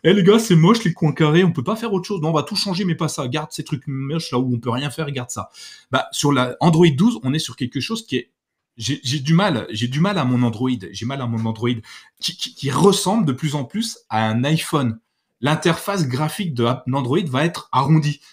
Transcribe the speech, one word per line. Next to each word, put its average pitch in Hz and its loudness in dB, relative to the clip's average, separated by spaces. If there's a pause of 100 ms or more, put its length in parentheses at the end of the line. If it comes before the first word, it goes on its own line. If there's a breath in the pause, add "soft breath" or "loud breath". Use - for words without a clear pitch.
Eh 170 6
les 208 4
gars, 202 8
c'est 190 4
moche 196 6
les 170 0
coins 151 0
carrés, 160 4
on 175 4
peut 131 -2
pas 202 -2
faire 220 -6
autre 185 -2
chose. 202 -4
Non, 156 0
on - 0
va 151 2
tout 190 -8
changer, 196 -2
mais 165 0
pas 156 -2
ça. 139 -6
Garde 151 -6
ces 165 -8
trucs - -8
moches 139 -6
là 123 0
où 127 0
on 117 -2
peut 117 -6
rien 135 -4
faire, 147 -6
garde 127 -8
ça. » - -10 (420 loud breath)
Bah, - 0
sur 143 2
la 123 0
Android 165 6
douze, 233 2
on 135 -2
est 156 -2
sur - -8
quelque 131 -6
chose 220 -6
qui 127 -4
est, - -8 (460)
j'ai, 120 -4
j'ai 139 -4
du 147 2
mal, 170 2
j'ai 110 -4
du 131 -4
mal 190 2
à 143 0
mon 123 2
Android, 120 0 (200)
j'ai 104 -10
mal 139 -6
à 123 -6
mon 113 -4
Android, 113 -2 (500 loud breath)
qui, - -8
qui, - -10
qui 139 -6
ressemble 190 2
de 135 2
plus 143 -4
en 143 -4
plus 220 -6 (100)
à 110 0
un 113 0
iPhone. 143 0 (420)
L'interface 160 0
graphique 156 -4
de 117 0
app-, 123 -2
d'Android 135 0
va 135 0
être - -6
arrondie, 143 2 (120)